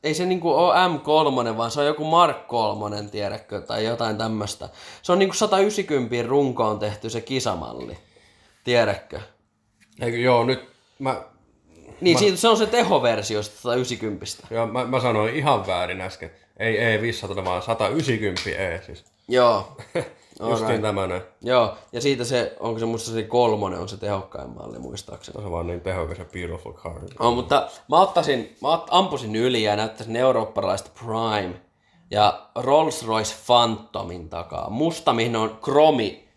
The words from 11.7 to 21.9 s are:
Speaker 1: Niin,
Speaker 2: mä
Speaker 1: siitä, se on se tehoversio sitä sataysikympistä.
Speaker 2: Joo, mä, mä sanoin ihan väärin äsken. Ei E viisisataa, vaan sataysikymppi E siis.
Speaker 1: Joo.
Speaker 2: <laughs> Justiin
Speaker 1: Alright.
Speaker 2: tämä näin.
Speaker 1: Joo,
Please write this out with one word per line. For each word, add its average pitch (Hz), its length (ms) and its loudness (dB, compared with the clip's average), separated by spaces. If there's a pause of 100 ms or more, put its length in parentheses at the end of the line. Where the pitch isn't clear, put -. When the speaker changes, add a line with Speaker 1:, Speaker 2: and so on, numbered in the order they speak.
Speaker 1:
Niin, 180 160 4
Speaker 2:
mä - 20 2
Speaker 1:
siitä, 196 180 4
se 226 120 4
on 220 80 8
se 220 100 2
tehoversio 120 760 2
sitä - 140 -12
sataysikympistä. 117 920 -4
Speaker 2:
Joo, 113 160 -2
mä, 120 180 -4
mä 123 160 -2
sanoin 113 340 0
ihan 131 320 2
väärin 90 340 -2
äsken. 92 300 -10 (260)
Ei 113 280 0
E 110 180 2
viisisataa, 98 420 -4
vaan 90 180 -2
sataysikymppi 110 920 -2
E 87 320 -4
siis. - 180 -18 (240)
Speaker 1:
Joo. 120 480 2 (180)
Speaker 2:
<laughs> 160 100 -2 (360)
Justiin 113 260 -2
Speaker 1:
Alright. 110 160 0
Speaker 2:
tämä 101 240 -2
näin. 90 160 -4 (200)
Speaker 1:
Joo, 117 320 2 (180)